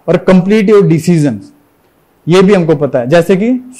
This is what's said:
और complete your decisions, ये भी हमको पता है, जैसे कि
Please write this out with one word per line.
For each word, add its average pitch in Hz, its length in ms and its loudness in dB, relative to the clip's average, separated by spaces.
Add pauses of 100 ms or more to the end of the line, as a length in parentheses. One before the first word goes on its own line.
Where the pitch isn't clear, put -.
और 170 80 0
complete 190 540 0
your 202 160 4
decisions, 156 680 -2 (760)
ये 180 140 2
भी 196 120 2
हमको 165 220 0
पता 143 220 -4
है, 120 80 -4
जैसे 170 300 0
कि 247 440 -4